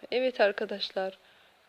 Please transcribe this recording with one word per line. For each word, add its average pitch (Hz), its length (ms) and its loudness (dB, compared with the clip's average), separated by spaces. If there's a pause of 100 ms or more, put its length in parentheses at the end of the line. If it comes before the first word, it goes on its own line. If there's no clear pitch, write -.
(100)
Evet 254 300 0
arkadaşlar, 202 800 0 (500)